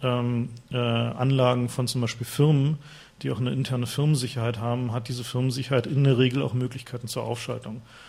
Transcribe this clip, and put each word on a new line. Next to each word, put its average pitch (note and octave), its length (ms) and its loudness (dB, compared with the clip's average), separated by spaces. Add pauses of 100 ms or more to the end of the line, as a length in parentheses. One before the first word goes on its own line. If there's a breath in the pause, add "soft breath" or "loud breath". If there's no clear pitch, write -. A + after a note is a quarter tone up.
ähm, B2 480 0 (220)
äh, B2+ 60 -2
Anlagen B2 920 2
von B2 180 -4
zum B2 140 -2
Beispiel A#2 240 -4
Firmen, D3 540 4 (420 loud breath)
die C3+ 80 -4
auch B2 100 -4
eine B2+ 120 0
interne B2+ 340 -2
Firmensicherheit A#2+ 760 0
haben, A#2+ 320 -2
hat A#2 160 -4
diese B2 160 -6
Firmensicherheit B2+ 600 0
in C#3 180 2
der C3 140 6
Regel B2+ 240 4
auch B2 120 -2
Möglichkeiten B2 540 -6
zur A#2 160 -6
Aufschaltung. A#2 600 -8 (260 loud breath)